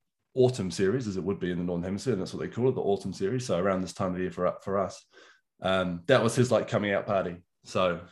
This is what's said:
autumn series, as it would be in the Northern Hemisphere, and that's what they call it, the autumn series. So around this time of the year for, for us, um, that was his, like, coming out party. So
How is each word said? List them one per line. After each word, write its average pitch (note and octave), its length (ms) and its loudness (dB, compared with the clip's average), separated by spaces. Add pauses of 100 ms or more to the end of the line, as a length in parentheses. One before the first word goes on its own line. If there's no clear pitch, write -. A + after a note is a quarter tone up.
(340)
autumn B2 380 2
series, G#2+ 360 0
as F#2+ 80 -4
it F#2 80 -4
would F#2 160 -2
be F2+ 120 -2
in E2+ 60 -2
the F2 60 -2
Northern F2 220 -2
Hemisphere, G2 260 -4
and F#2+ 100 0
that's F2+ 120 -8
what - 80 -6
they E2+ 120 -8
call A#2 140 0
it, B2+ 80 2
the B2 60 -4
autumn G2 320 0
series. B2+ 320 -4
So F2+ 120 0
around F#2 220 2
this F2+ 140 -6
time F#2+ 160 -2
of F2+ 60 -4
the F2+ 80 -2
year F2+ 80 -4
for, F2+ 300 0
for G2 160 -2
us, - 280 -4 (560)
um, F2+ 460 0
that B2 140 6
was A2+ 140 2
his, B2 160 4
like, G#2+ 160 4
coming G#2 260 0
out - 140 0
party. F2+ 300 0 (280)
So F2+ 340 0 (120)